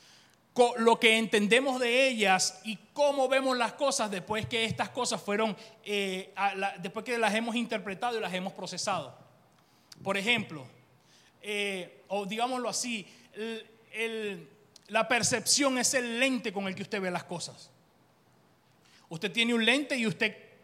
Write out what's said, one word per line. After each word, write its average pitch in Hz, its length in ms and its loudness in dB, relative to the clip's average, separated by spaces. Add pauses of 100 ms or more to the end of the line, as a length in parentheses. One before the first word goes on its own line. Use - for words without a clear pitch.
(540)
Co-, 240 240 6
lo 226 220 6
que 220 180 6
entendemos 226 640 2
de 254 280 4
ellas 196 560 2
y 220 140 -8 (160)
cómo 285 340 2
vemos 262 300 2
las 233 160 0
cosas 247 360 0
después 208 380 -4
que 226 180 0
estas 208 240 -2
cosas 233 320 -2
fueron, 208 340 0 (280)
eh, 190 520 -4
a 190 200 0
la, 196 220 -4
después 190 280 -8
que 240 120 -2
las 214 180 2
hemos 226 200 -2
interpretado 226 600 -4
y 214 40 -4
las 180 120 -6
hemos 185 200 -4
procesado. 170 600 -6 (920)
Por 196 140 0
ejemplo, 190 480 -2 (760)
eh, 202 680 -6
o 202 180 -4
digámoslo 233 440 -4
así, 226 360 -6 (280)
el, 220 320 -10 (260)
el, 214 580 -6 (380)
la 220 200 0
percepción 254 680 2
es 240 160 2
el 240 260 0
lente 254 320 2
con 196 160 -4
el 185 80 -6
que 202 80 -8
usted 202 180 -4
ve 185 100 -2
las 175 140 -4
cosas. - 440 -12 (1400)
Usted 165 220 -4
tiene 233 220 2
un 226 120 2
lente 277 320 2
y 226 100 0
usted, 214 280 0 (280)